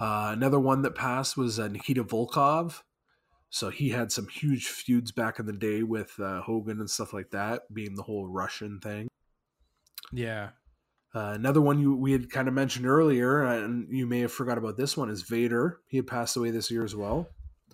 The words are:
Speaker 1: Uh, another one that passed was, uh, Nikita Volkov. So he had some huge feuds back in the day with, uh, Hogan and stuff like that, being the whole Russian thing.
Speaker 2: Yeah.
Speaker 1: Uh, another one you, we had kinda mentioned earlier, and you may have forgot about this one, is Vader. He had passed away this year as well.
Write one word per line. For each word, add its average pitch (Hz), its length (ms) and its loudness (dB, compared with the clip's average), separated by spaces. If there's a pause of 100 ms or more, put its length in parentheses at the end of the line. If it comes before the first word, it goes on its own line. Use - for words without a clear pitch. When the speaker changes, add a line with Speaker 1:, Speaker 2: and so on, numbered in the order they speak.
Speaker 1:
Uh, 107 320 0
another 135 260 4
one 135 240 4
that 135 140 -2
passed 131 400 -2
was, 117 240 0
uh, 107 80 -2
Nikita 117 340 -2
Volkov. 151 800 0 (680)
So 98 200 -4
he 135 200 0
had 113 200 -2
some 101 160 -4
huge 139 400 -2
feuds 120 460 0
back 110 260 -2
in 107 80 -4
the 107 60 -4
day 107 320 0
with, 110 340 -4
uh, 95 240 -4
Hogan 110 380 -4
and 101 100 -6
stuff - 220 -6
like 98 180 -8
that, 107 420 -4
being 104 220 -8
the 98 80 -8
whole 101 240 -6
Russian 95 540 -6
thing. 104 260 -8 (1040)
Speaker 2:
Yeah. 113 380 -6 (640)
Speaker 1:
Uh, 104 200 -4
another 135 260 4
one 143 200 6
you, 139 140 6
we 135 180 2
had 123 180 2
kinda 131 200 0
mentioned 127 360 0
earlier, 139 560 6
and 117 480 0
you 127 160 0
may 120 140 2
have 120 120 0
forgot 120 260 -2
about 107 180 -4
this 139 200 -2
one, 131 120 -2
is 104 140 -6
Vader. 120 640 2
He 135 100 -4
had 127 100 0
passed 120 300 -2
away 117 140 0
this 113 200 -2
year 117 140 0
as 104 100 -6
well. 110 340 -2 (460)